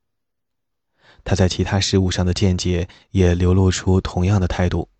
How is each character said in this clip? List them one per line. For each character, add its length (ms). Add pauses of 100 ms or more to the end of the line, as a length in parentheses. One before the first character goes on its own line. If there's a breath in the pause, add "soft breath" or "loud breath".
(1200 soft breath)
他 140
在 120
其 140
他 160
事 200
务 120
上 160
的 80
见 240
解 300 (240 loud breath)
也 200
流 220
露 160
出 300
同 260
样 140
的 80
态 200
度。 200 (120)